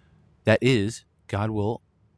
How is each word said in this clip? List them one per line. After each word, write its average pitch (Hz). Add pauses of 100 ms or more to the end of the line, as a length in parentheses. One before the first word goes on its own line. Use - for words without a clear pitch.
(440)
that 107
is, 113 (240)
God 107
will 107 (360)